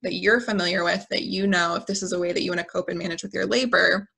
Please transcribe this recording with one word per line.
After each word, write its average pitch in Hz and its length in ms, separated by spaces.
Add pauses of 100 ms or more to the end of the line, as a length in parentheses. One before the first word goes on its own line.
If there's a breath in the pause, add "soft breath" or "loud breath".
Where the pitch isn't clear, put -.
that 185 120
you're 202 260
familiar 185 440
with, 175 260
that - 120
you 190 240
know 175 280
if 196 120
this 196 160
is 185 100
a 180 60
way 175 140
that 175 100
you 180 80
wanna 175 140
cope 180 260
and 180 80
manage 170 240
with 202 100
your 185 140
labor 202 720